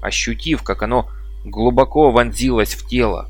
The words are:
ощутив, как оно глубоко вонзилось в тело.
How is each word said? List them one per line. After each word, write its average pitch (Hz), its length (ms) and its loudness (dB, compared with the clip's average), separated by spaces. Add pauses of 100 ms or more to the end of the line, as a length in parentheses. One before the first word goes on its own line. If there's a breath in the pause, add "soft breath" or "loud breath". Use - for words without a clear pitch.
ощутив, 117 600 -4
как - 200 -4
оно 120 260 0 (360 soft breath)
глубоко 123 640 4
вонзилось 120 640 2
в - 140 -14
тело. 113 420 0